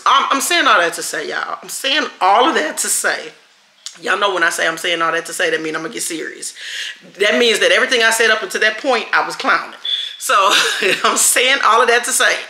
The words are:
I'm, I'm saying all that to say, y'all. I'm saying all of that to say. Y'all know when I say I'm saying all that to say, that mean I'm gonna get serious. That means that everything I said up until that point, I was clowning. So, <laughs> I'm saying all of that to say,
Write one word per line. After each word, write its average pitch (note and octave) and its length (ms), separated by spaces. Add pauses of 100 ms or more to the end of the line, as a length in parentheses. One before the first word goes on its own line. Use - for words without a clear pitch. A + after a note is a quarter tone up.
I'm, C4 240
I'm C4+ 100
saying E4 260
all A3 120
that E3+ 160
to D#3+ 80
say, D3+ 260
y'all. D#3 340
I'm F#3 60
saying C4+ 380 (160)
all G#3+ 260
of D4 60
that A3+ 240
to G#3 100
say. D#3 440 (680)
Y'all E3+ 180
know G3+ 140
when F3 120
I E3+ 60
say E3+ 160
I'm E3 120
saying E3+ 240
all E3 100
that E3 140
to E3+ 80
say, F3 160
that D#3+ 100
mean D#3 160
I'm D#3 60
gonna D#3+ 100
get D3+ 100
serious. - 520 (640)
That G#3+ 200
means A3+ 200
that F3+ 140
everything A#3 300
I A3+ 80
said A3+ 200
up A3 120
until G3 200
that G#3+ 160
point, A#3+ 340
I D#3 140
was E3 100
clowning. - 420 (400)
So, - 160
<laughs> G#3 680
I'm A3+ 140
saying C4 440
all A3+ 200
of A#3+ 60
that A#3 160
to B3+ 80
say, G#3 240 (140)